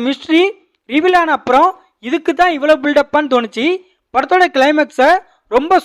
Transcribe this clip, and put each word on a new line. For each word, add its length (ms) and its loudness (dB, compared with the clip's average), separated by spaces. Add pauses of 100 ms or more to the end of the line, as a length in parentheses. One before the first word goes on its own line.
மிஸ்ட்ரி 360 0 (460)
ரிவீல் 340 0
ஆன 180 -2
அப்புறம் 280 2 (400)
இதுக்கு 320 -4
தான் 180 0
இவ்வளவு 260 0
பில்டப்பான்னு 500 -2
தோணுச்சு. 320 -4 (480)
படத்தோட 320 0 (100)
கிளைமேக்ஸை 540 0 (460)
ரொம்ப 280 2